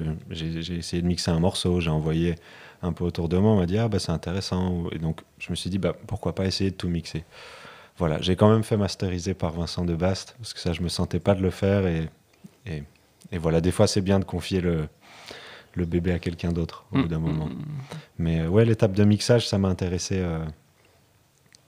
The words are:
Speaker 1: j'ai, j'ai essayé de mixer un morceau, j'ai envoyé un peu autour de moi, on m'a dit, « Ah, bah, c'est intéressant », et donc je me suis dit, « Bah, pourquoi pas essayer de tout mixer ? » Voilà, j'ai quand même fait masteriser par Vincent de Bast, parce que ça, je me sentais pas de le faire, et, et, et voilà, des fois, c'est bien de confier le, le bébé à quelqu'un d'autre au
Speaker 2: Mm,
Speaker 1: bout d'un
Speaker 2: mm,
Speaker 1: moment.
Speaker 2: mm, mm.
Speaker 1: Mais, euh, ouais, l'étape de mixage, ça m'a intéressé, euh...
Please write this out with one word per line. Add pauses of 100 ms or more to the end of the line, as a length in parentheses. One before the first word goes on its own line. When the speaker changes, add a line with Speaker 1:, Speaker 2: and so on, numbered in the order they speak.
(300)
Speaker 1:
j'ai,
j'ai
essayé
de
mixer
un
morceau,
j'ai
envoyé (480)
un
peu
autour
de
moi,
on
m'a
dit, «
Ah,
bah,
c'est
intéressant »,
et
donc (160)
je
me
suis
dit, «
Bah, (140)
pourquoi
pas
essayer
de
tout
mixer ? » (720)
Voilà,
j'ai
quand
même
fait
masteriser
par
Vincent
de
Bast,
parce
que
ça,
je
me
sentais
pas
de
le
faire,
et, (580)
et, (480)
et
voilà,
des
fois,
c'est
bien
de
confier
le, (840)
le
bébé
à
quelqu'un
d'autre
au
Speaker 2:
Mm,
Speaker 1:
bout
d'un
Speaker 2:
mm,
Speaker 1:
moment.
Speaker 2:
mm,
mm. (540)
Speaker 1:
Mais,
euh,
ouais,
l'étape
de
mixage,
ça
m'a
intéressé,
euh... (1200)